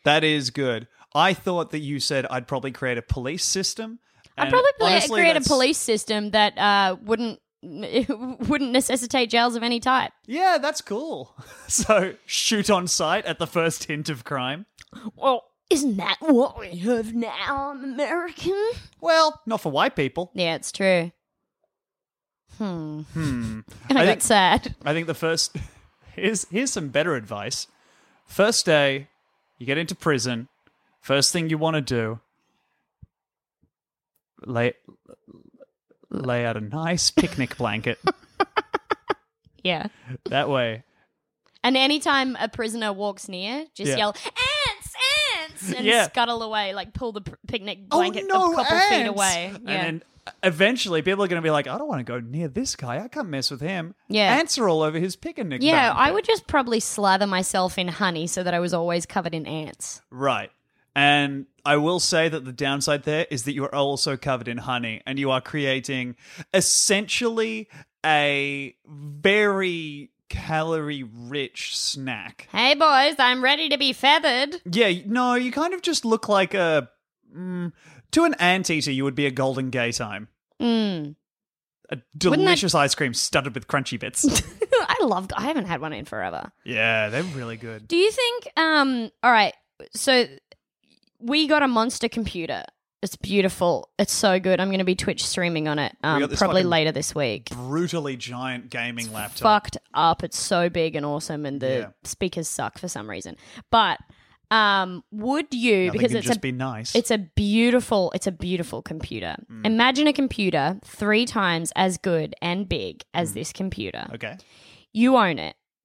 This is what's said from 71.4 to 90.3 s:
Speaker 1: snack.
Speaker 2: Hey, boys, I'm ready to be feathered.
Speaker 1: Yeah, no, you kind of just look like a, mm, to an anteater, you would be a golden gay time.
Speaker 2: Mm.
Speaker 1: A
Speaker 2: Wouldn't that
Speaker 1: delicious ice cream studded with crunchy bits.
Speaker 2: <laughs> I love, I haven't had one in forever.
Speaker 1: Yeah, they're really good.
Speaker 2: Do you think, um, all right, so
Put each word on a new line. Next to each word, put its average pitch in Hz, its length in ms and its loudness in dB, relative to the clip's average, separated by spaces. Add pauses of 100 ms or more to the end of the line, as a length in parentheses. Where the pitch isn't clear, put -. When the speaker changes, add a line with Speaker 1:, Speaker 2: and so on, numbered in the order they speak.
Speaker 1:
snack. 123 720 -8
Speaker 2:
Hey, 247 240 4
boys, 294 460 4
I'm 254 240 4
ready 294 240 2
to 285 100 0
be 269 140 0
feathered. 285 720 2 (100)
Speaker 1:
Yeah, 185 340 4
no, 247 300 2
you 247 160 0
kind 330 220 -2
of 349 80 -8
just 330 240 -2
look 220 240 0
like 196 240 2
a, 160 360 2 (460)
mm, 180 380 -8 (380)
to 320 120 4
an 330 120 4
anteater, 175 580 2
you 131 100 0
would 139 120 -2
be 143 100 2
a 139 60 0
golden 131 380 -2
gay 120 220 -2
time. 107 380 -8 (320)
Speaker 2:
Mm. 202 540 0 (720)
Speaker 1:
A 147 60 -8
Speaker 2:
Wouldn't 120 80 -12 (100)
that 180 240 2
Speaker 1:
delicious 359 360 4
ice 143 220 2
cream 127 180 -2
studded 135 400 -2
with 113 140 -10
crunchy 135 320 -2
bits. - 260 -4
Speaker 2:
<laughs> 262 160 2 (400)
I - 220 0
love, 190 320 0
I - 60 -4
haven't 262 240 -2
had 165 160 -4
one 156 100 -6
in 131 140 -10
forever. 92 480 -8 (100)
Speaker 1:
Yeah, 110 460 0
they're 135 140 -2
really 123 340 -8
good. 110 280 -14
Speaker 2:
Do 339 120 0
you 403 140 4
think, 480 440 -2
um, 277 560 2 (100)
all 247 100 6
right, 208 220 4 (400)
so 247 320 2 (920)